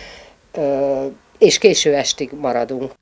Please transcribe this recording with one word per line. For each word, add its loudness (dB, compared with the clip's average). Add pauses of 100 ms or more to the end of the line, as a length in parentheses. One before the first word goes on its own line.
(540)
ö, -2 (320)
és 6
késő 4
estig -4
maradunk. -4 (100)